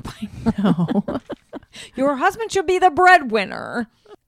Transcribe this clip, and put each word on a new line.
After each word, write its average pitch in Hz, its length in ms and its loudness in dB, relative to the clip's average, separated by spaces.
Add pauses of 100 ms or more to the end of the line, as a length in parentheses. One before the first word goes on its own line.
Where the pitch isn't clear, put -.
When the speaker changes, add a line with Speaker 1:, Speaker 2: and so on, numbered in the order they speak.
Speaker 1:
the - 520 -6
Bible. 190 540 0
Speaker 2:
No. - 180 -6
<laughs> - 720 -18
Speaker 1:
Your 269 220 0
husband 392 340 -2
should 370 160 -2
be 370 120 2
the 370 120 6
breadwinner. 269 960 2 (400)